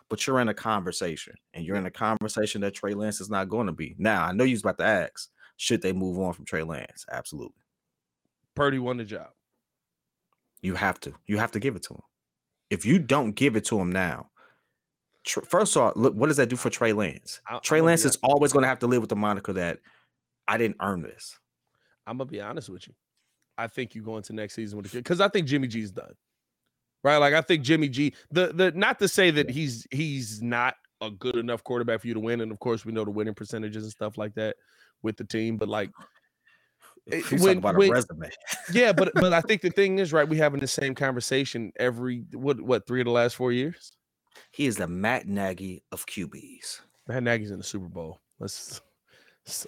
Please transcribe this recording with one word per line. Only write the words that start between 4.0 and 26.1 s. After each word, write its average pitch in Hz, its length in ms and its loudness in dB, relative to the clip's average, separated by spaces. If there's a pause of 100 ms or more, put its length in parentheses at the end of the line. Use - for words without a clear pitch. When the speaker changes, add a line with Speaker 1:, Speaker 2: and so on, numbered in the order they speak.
Speaker 1:
I 87 80 -2
know 113 100 2
you 131 120 4
was 101 60 -4
about 101 180 -2
to 87 60 2
ask, 101 440 0 (280)
should - 240 0
they 95 120 0
move 92 260 -2
on 90 140 -2
from 71 120 -14
Trey 80 180 -4
Lance? 80 480 -10
Absolutely. - 520 -12 (920)
Speaker 2:
Purdy 139 240 0
won 123 180 -4
the 117 80 -8
job. 90 240 -12 (1300)
Speaker 1:
You 92 140 -4
have 95 260 0
to. 71 120 -12 (140)
You 104 100 0
have 113 140 0
to 110 80 -4
give 123 160 -2
it 87 80 -12
to - 100 -16
him. - 80 -18 (720)
If 95 140 -4
you 151 140 6
don't 131 340 0
give 127 240 2
it 101 80 -2
to 113 140 0
him 90 120 0
now, 90 380 -2 (960)
tr-, - 160 -4
first 202 340 2
of 151 80 6
all, 107 140 4
look, 113 180 4
what 117 120 2
does 147 100 2
that 131 120 4
do 123 60 -2
for 120 160 -2
Trey 113 220 2
Lance? 98 520 -4
Speaker 2:
I, 117 140 -8
Speaker 1:
Trey - 200 2
Speaker 2:
I'm - 20 6
gonna 165 80 6
Speaker 1:
Lance 165 140 6
Speaker 2:
be 135 60 4
Speaker 1:
is - 140 2
always 143 300 4
gonna 135 140 6
have 127 120 0
to 123 80 0
live 123 140 4
with 107 80 -6
the 113 80 0
moniker 104 360 0
that, 87 260 -2 (680)
"I 104 100 2
didn't 113 220 0
earn 92 220 -2
this." - 360 -16 (720)
Speaker 2:
I'm 117 100 -10
gonna 131 140 -8
be 101 100 -10
honest 104 280 -12
with 90 180 -16
you. - 80 -20 (640)
I 113 100 -6
think 120 260 -10
you 113 80 -12
go 110 160 -10
into 110 160 -12
next 107 220 -8
season 104 220 -8
with 98 80 -10
a 101 40 -12
kid, 120 160 -10
'cause 175 140 0
I 196 80 4
think 190 200 0
Jimmy 135 200 0
G's 110 240 -6
done. - 240 -16 (880)